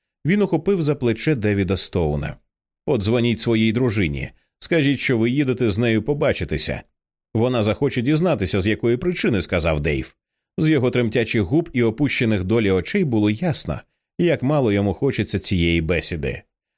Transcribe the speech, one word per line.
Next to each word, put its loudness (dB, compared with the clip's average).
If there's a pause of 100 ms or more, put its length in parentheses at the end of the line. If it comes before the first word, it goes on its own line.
(260)
Він 2
ухопив 0
за 2
плече 0
Девіда 0
Стоуна. -2 (480)
"Подзвоніть 2
своїй 2
дружині. -2 (280)
Скажіть, 0
що 0
ви 2
їдете 0
з -2
нею 2
побачитися. -2 (520)
Вона 0
захоче 0
дізнатися, 0
з 0
якої 2
причини", 0
сказав 0
Дейв. -4 (420)
З 2
його 2
тремтячих 0
губ 0
і 0
опущених 0
долі 2
очей 0
було 2
ясно, -2 (380)
як 0
мало 2
йому 2
хочеться -2
цієї 2
бесіди. -4 (340)